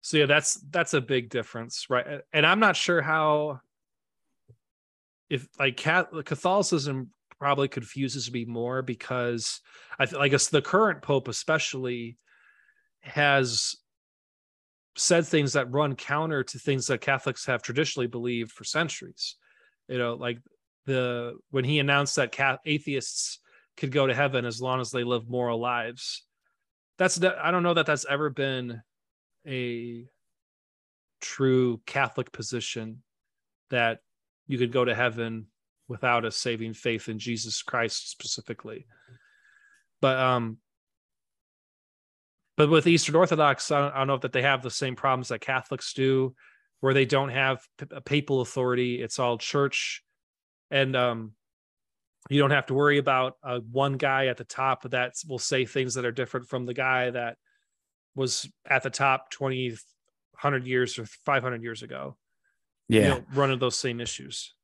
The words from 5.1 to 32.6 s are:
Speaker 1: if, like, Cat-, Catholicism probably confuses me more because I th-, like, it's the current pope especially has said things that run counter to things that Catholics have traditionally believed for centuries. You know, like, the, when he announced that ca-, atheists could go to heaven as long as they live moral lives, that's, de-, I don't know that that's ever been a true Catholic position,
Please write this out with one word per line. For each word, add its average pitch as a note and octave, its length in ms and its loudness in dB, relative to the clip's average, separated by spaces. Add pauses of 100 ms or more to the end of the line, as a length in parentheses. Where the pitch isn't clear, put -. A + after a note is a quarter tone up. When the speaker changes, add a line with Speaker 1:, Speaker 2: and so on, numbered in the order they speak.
Speaker 1:
if, C3+ 180 -4 (120)
like, C3+ 180 0
Cat-, E3+ 340 0 (140)
Catholicism D3 880 0 (280)
probably C#3 300 2
confuses B2+ 640 -6
me A#2+ 140 -6
more A#2+ 380 -4
because A#2+ 800 -4 (380)
I C#3 60 4
th-, C#3+ 140 -4
like, C#3 140 4
it's C#3 160 4
the D3 140 4
current F#3+ 380 2
pope C3+ 280 0
especially B2 920 -4 (840)
has C#3 760 2 (1200)
said E3+ 300 4
things D3 280 2
that B2+ 160 2
run C#3 260 0
counter D3+ 480 -2
to - 140 -12
things C3 300 -2
that B2+ 120 0
Catholics C3+ 460 -2
have B2 160 0
traditionally C3 440 -2
believed A#2+ 460 -4
for - 120 -18
centuries. - 720 -6 (520)
You B2+ 80 -6
know, A#2+ 180 -2
like, A#2+ 240 -6 (480)
the, B2 500 -2 (140)
when C3+ 140 0
he D3 140 2
announced C#3+ 380 2
that B2+ 160 0
ca-, C3+ 320 0
atheists D3 760 -4 (380)
could C3+ 160 -4
go C#3 140 4
to B2+ 80 2
heaven C3 320 0
as A#2 160 -6
long B2+ 180 -2
as A#2 100 -6
they B2 140 -2
live A#2 240 -2
moral A#2+ 320 -2
lives, A#2+ 640 -6 (720)
that's, F#3 200 2
de-, F3 220 2
I D#3+ 120 0
don't F3+ 120 2
know F3 120 4
that E3 100 4
that's D3 240 0
ever C#3+ 220 0
been C3 520 -4 (640)
a A#2+ 580 -8 (1160)
true B2+ 640 2
Catholic - 440 -2
position, A2+ 720 -8 (680)